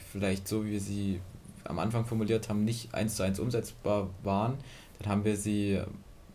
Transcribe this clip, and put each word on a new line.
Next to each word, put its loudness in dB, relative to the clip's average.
vielleicht 0
so, 2
wie -2
wir 0
sie 0
am -2
Anfang 2
formuliert 2
haben, 2
nicht -2
eins 2
zu 0
eins 2
umsetzbar 0
waren, 2
dann -2
haben 4
wir 4
sie 2